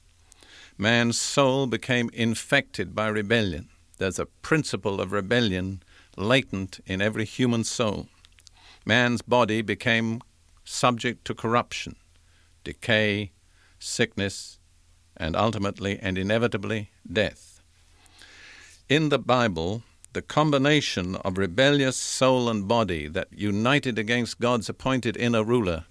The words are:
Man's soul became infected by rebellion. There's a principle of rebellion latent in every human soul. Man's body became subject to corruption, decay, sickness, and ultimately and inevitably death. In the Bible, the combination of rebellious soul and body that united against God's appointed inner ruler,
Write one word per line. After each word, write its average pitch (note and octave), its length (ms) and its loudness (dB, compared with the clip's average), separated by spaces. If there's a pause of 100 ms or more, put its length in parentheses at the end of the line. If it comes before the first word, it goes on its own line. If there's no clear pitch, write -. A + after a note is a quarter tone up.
(800)
Man's A#2 420 2
soul C3+ 460 2
became A#2 460 -2
infected A2+ 840 -2
by G#2+ 140 0
rebellion. G#2+ 600 0 (280)
There's F#2+ 220 -2
a - 60 -4
principle A2 760 -2
of F#2+ 100 -4
rebellion G2 720 0 (340)
latent G2 720 0
in F#2+ 160 -2
every A2 220 0
human A#2 400 0
soul. G#2 420 -2 (800)
Man's A#2+ 380 2
body A2+ 400 4
became A2+ 600 0 (420)
subject A#2+ 600 0
to A#2 100 -6
corruption, - 580 -2 (720)
decay, G#2 640 0 (480)
sickness, - 800 -4 (580)
and D#2+ 200 -4
ultimately G2+ 680 0
and F#2 160 -2
inevitably G#2 720 -2 (200)
death. - 500 -4 (1300)
In D3+ 200 4
the C#3 120 2
Bible, A2 640 0 (300)
the F#2 60 -4
combination C#3+ 920 0
of F#2+ 240 -4
rebellious C3 580 2
soul B2+ 520 2
and G#2+ 180 -2
body F#2+ 400 0
that E2+ 240 -6
united A2+ 720 0
against A#2 400 -2
God's A#2+ 280 0
appointed A#2+ 480 -2
inner A#2 280 2
ruler, G#2 460 0